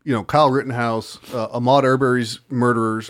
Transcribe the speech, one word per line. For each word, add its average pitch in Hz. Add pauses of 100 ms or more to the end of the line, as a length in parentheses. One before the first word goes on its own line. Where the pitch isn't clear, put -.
you -
know, -
Kyle 147
Rittenhouse, 120 (160)
uh, 113 (120)
Ahmaud 131
Arbery's 127
murderers, 113